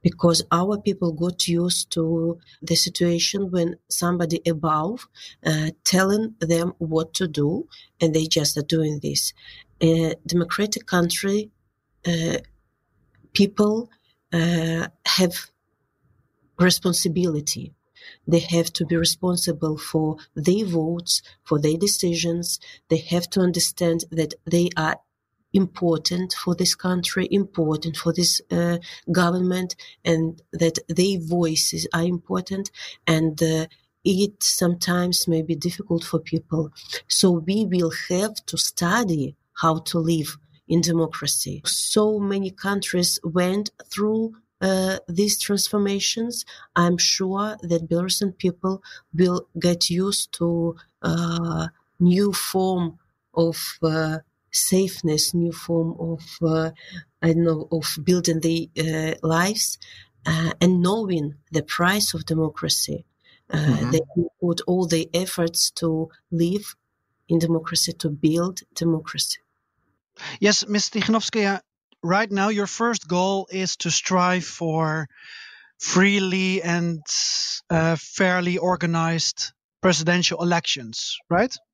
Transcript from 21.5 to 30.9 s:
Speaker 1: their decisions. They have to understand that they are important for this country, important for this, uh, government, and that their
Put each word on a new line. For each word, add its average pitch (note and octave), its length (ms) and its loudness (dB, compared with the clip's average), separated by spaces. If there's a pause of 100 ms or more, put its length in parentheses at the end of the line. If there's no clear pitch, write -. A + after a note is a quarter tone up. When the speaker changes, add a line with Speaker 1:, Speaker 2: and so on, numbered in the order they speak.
Speaker 1:
their D#3 200 2
decisions. E3+ 840 -2 (300)
They E3 80 4
have E3+ 320 -2
to F#3+ 100 2
understand E3+ 720 0
that D#3+ 220 -2 (100)
they F3 320 2
are D#3+ 240 -2 (540)
important F3+ 800 0
for - 200 -2
this F3 200 0
country, F3+ 560 -2
important D#3+ 680 0
for - 160 -2
this, - 280 0 (100)
uh, E3+ 280 0 (320)
government, F3+ 680 0 (280)
and D#3+ 360 0 (120)
that E3 260 0 (100)
their F#3 300 2